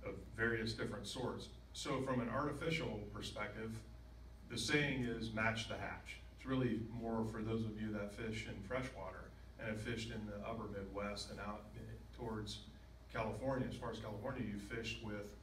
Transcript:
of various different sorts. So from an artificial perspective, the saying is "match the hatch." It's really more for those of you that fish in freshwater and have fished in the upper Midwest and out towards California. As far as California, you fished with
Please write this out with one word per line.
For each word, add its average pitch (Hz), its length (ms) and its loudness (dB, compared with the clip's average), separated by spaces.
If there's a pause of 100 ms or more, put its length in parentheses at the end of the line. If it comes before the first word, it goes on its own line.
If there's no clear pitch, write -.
of 101 80 -4 (220)
various 113 380 4
different 110 320 0
sorts. - 440 -2 (240)
So 135 280 2
from 131 180 4
an 117 100 4
artificial 135 720 4 (140)
perspective, 107 580 -2 (760)
the 120 80 -2
saying 143 460 6
is 113 280 0
"match 110 360 4
the 104 80 0
hatch." - 420 -4 (200)
It's - 100 -8
really 120 340 4 (180)
more 113 320 2
for 110 120 -2
those 113 220 4
of 104 140 -2
you 107 140 0
that 101 200 0
fish 113 340 -2
in 123 160 -4
freshwater 98 680 -2 (300)
and 113 80 -2
have 110 120 0
fished 113 300 0
in 113 160 -2
the 104 220 -4
upper 113 160 -2 (120)
Midwest 101 540 -2
and 101 100 -6
out 104 260 -4 (520)
towards 110 420 -2 (540)
California. 120 560 2
As - 60 -2
far 117 160 -2
as 110 80 -2
California, 107 420 -2
you 101 160 0
fished 113 460 -2
with 104 240 -2 (160)